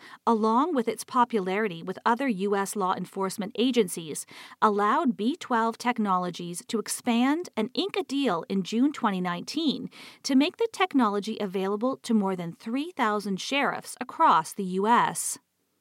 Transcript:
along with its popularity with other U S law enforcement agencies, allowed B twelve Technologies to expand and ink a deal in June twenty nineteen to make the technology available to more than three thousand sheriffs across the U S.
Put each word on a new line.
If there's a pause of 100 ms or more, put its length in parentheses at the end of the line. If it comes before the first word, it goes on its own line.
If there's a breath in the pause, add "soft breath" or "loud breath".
(260 loud breath)
along
with
its
popularity
with
other
U
S
law
enforcement
agencies, (340 loud breath)
allowed
B
twelve
Technologies
to
expand
and
ink
a
deal
in
June
twenty
nineteen (340 loud breath)
to
make
the
technology
available
to
more
than
three
thousand
sheriffs
across
the
U
S. (420)